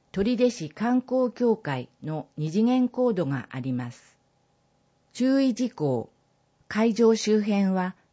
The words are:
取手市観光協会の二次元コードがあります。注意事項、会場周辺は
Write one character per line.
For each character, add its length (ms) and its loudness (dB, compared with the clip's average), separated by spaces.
取 240 0
手 140 4
市 200 -10
観 300 0
光 300 -2
協 260 0
会 320 -6
の 240 -6
二 140 -4
次 120 0
元 260 2
コ 200 -2
ー 40 0
ド 140 -2
が 240 -6
あ 100 -8
り 120 -6
ま 180 -6
す。 260 -20
注 300 2
意 100 2
事 180 -2
項、 400 -4
会 260 2
場 220 6
周 260 2
辺 240 2
は 280 -2